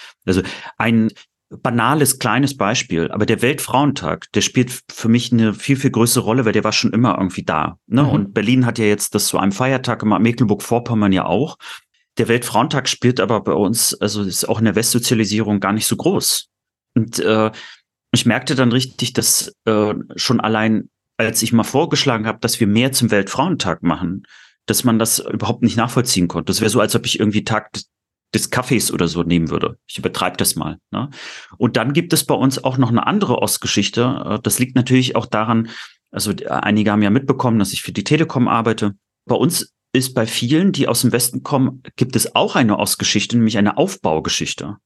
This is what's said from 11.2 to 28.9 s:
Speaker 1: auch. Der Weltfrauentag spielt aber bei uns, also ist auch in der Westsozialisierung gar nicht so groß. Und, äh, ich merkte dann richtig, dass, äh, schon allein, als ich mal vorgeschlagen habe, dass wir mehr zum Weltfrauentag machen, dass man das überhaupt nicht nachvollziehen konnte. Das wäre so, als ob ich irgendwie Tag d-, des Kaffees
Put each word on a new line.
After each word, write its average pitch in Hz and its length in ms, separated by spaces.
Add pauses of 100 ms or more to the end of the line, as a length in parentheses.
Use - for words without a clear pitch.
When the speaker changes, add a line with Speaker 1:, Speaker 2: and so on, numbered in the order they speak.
Speaker 1:
auch. 117 300 (640)
Der 113 100
Weltfrauentag 120 600
spielt - 320
aber 107 200
bei 98 120
uns, 98 480
also 104 220
ist - 260
auch 110 120
in 110 40
der 104 120
Westsozialisierung 107 840
gar 98 120
nicht 107 140
so - 100
groß. - 500 (480)
Und, 110 240
äh, 110 320 (600)
ich - 140
merkte 127 280
dann 123 160
richtig, 127 420
dass, - 400 (120)
äh, 107 300 (200)
schon - 240
allein, 110 500 (280)
als 110 260
ich 113 100
mal 117 100
vorgeschlagen 131 640
habe, 110 140
dass - 180
wir 110 80
mehr 113 240
zum 127 200
Weltfrauentag 104 720
machen, 87 420 (420)
dass - 160
man 113 160
das 110 220
überhaupt - 420
nicht 113 140
nachvollziehen 117 500
konnte. 85 240
Das 90 100
wäre 110 100
so, 113 100
als 101 160
ob - 100
ich - 140
irgendwie 104 240
Tag 107 280
d-, - 100 (520)
des - 160
Kaffees 123 420